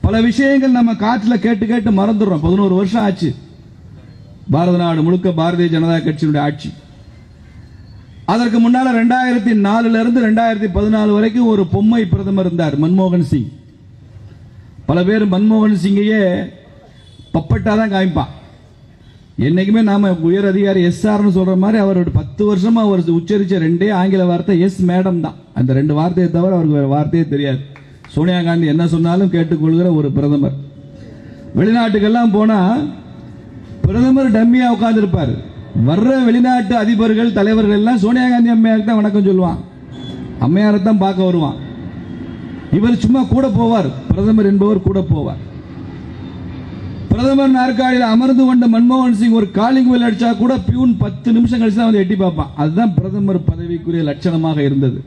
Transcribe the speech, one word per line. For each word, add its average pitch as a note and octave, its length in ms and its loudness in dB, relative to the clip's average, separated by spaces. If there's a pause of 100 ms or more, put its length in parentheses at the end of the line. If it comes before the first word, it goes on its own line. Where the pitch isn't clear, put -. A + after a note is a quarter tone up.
பல A3+ 240 0
விஷயங்கள் C4+ 500 2
நம்ம A#3 240 2
காற்றுல A3+ 320 0 (100)
கேட்டு A3 260 0
கேட்டு A#3 280 0
மறந்துடுறோம். G3 460 0
பதினோரு F#3+ 340 2
வருஷம் G#3 280 -2
ஆச்சு F3+ 220 -2 (1300)
பாரத F3 280 2
நாடு E3 240 -2
முழுக்க F3+ 220 0 (120)
பாரதிய E3+ 340 0
ஜனதா E3 220 0 (100)
கட்சியினுடைய D3+ 400 -2
ஆட்சி. - 240 -8 (1600)
அதற்கு A#3 300 0
முன்னால B3+ 240 2 (100)
ரெண்டாயிரத்தி A#3+ 560 0 (140)
நாலுல A3+ 340 2
இருந்து A#3+ 240 0
ரெண்டாயிரத்தி A3 420 0 (100)
பதினாலு G#3+ 400 2
வரைக்கும் A3 360 2
ஒரு G3+ 100 2 (120)
பொம்மை A3 260 2 (140)
பிரதமர் G3 340 -2
இருந்தார், E3 340 -2
மன்மோகன் F3+ 460 0
சிங். B2+ 180 -2 (1400)
பல E3+ 80 0 (140)
பேர் G#3+ 120 2 (120)
மன்மோகன் G#3+ 500 2
சிங்கையே G3+ 360 2 (1160)
பப்பட்டா G3+ 420 -2
தான் G#3+ 160 -2
காமிப்பான். E3 380 -2 (1120)
என்னைக்குமே G3 420 2
நாம G3+ 200 2 (180)
உயர் G3 240 2
அதிகாரி G3 380 2
எஸ் F3 220 -4
ஆர்னு G#3 240 2
சொல்ற F#3+ 180 2 (100)
மாதிரி, G#3+ 200 2
அவர் G3 200 2
ஒரு E3 160 -2
பத்து - 280 -6
வருஷமா G#3 380 2
அவர் F#3+ 160 2 (160)
உச்சரிச்ச F#3+ 480 0
ரெண்டே F3 240 0 (100)
ஆங்கில F#3+ 300 2
வார்த்தை F3 260 0 (120)
"எஸ் F#3+ 120 -4 (100)
மேடம்" F3+ 360 0
தான். - 120 -10 (220)
அந்த B2+ 200 0
ரெண்டு D3 200 0
வார்த்தையை F3 320 0
தவிர F3 240 0
அவருக்கு D#3 240 0
வேற C#3 160 0
வார்த்தையே D3+ 380 0
தெரியாது. C#3 280 -4 (540)
சோனியா F3+ 320 0
காந்தி E3+ 260 0
என்ன E3+ 220 0
சொன்னாலும் F3 400 0
கேட்டுக்கொள்கிற E3 540 0 (100)
ஒரு C#3+ 180 0
பிரதமர். C#3 400 0 (1000)
வெளிநாட்டுக்கெல்லாம் A3 760 2
போனா G#3+ 220 2 (1300)
பிரதமர் B3+ 520 2
டம்மியா A#3+ 380 4
உட்கார்ந்திருப்பார். F#3+ 580 0 (560)
வர்ற G3+ 220 2 (160)
வெளிநாட்டு A#3+ 460 2 (100)
அதிபர்கள், A3 560 0
தலைவர்கள் G#3 400 2
எல்லாம் A3+ 240 2
சோனியா B3 260 2
காந்தி A#3+ 240 2
அம்மையாருக்கு A3 360 2
தான் A3+ 120 2
வணக்கம் G#3 260 2
சொல்லுவான், F#3 320 0 (840)
அம்மையாரை G#3 360 2
தான் G#3 220 2
பார்க்க F#3 260 0
வருவான். E3 280 -2 (1200)
இவர் A3+ 260 2
சும்மா B3+ 180 2 (120)
கூட C4 120 2 (140)
போவார், A3+ 300 2 (200)
பிரதமர் G3+ 420 2
என்பவர் G3+ 360 0
கூட F#3+ 120 -2 (140)
போவார். C#3+ 300 -6 (1700)
பிரதமர் C4+ 460 2
நாற்காலியில் B3+ 560 0
அமர்ந்து C4 320 4
கொண்ட B3 280 4
மன்மோகன் A#3+ 460 2
சிங் A3+ 200 2
ஒரு G3+ 80 0 (120)
காலிங் B3 320 2
பெல் A#3+ 160 2
அடிச்சா A3+ 300 0
கூட B3 160 0 (140)
பியூன் B3 240 2 (120)
பத்து G#3+ 320 -4
நிமிஷம் A#3 260 2
கழிச்சு A3 180 0
தான் A3+ 100 2
வந்து G#3 140 2
எட்டி F#3 200 -2
பார்ப்பான். D#3 280 -4 (100)
அதுதான் F3 360 0
பிரதமர் F#3+ 520 -2
பதவிக்குரிய E3 600 -4
லட்சணமாக D#3+ 580 -2
இருந்தது. C3+ 400 -2